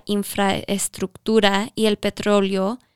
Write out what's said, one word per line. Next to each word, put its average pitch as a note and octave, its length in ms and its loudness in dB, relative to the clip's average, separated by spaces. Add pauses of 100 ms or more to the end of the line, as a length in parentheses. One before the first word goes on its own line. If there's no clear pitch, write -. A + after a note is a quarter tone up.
infraestructura G3+ 1700 0
y G#3+ 140 0
el G#3 100 2
petróleo G3+ 800 0 (180)